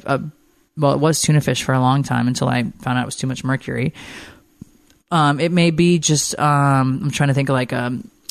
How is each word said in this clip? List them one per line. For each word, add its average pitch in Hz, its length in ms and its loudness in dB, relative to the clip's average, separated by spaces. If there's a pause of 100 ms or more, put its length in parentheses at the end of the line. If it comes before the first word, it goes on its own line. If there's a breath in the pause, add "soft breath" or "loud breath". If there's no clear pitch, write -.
a, 135 160 -2 (560)
well, 143 160 2
it 139 60 0
was 151 220 2
tuna 151 180 4
fish 139 240 -2
for 135 100 0
a 131 60 2
long 131 240 2
time 120 240 -2
until 127 220 -2
I 123 140 0
found - 340 -6
out 123 60 -2
it - 20 -6
was - 100 -10
too - 120 -6
much 127 180 -6
mercury. 131 480 -4 (1160 loud breath)
Um, 147 280 2
it 165 120 0
may 170 200 4
be 175 280 4
just, - 400 0
um, 139 640 2
I'm 143 80 -2
trying 143 160 0
to 139 60 2
think 139 160 0
of, 139 40 2
like, 127 180 -2
a 123 260 -4 (340)